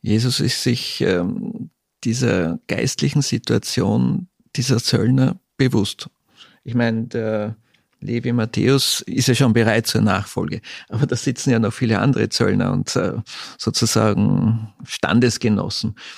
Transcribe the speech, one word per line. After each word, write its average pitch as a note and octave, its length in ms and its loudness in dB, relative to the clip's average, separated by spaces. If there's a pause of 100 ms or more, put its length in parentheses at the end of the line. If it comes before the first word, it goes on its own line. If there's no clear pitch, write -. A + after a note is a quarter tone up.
Jesus A#2 380 0
ist C#3+ 220 -2
sich, - 380 -2
ähm, - 680 -2 (340)
dieser A2+ 540 0 (100)
geistlichen C#3+ 540 0
Situation A#2 1040 0 (280)
dieser B2+ 260 0
Zöllner C3 560 2 (180)
bewusst. B2+ 540 0 (540)
Ich A2+ 100 -8
meine, A2+ 300 0
der A2 520 -4 (440)
Levi A#2 320 -4
Matthäus A#2+ 680 2
ist B2 260 -2
ja B2 60 4
schon A#2+ 180 4
bereit A2+ 340 4
zur - 160 0
Nachfolge, G2 580 -2 (280)
aber A#2+ 180 0
da B2+ 100 -2
sitzen C3+ 340 -2
ja A#2 80 4
noch A2 140 2
viele A2 280 0
andere A2 280 2
Zöllner G2 440 2
und, F#2+ 240 -2
äh, F#2 180 0 (420)
sozusagen A2 1160 2 (120)
Standesgenossen. G#2+ 1080 0 (240)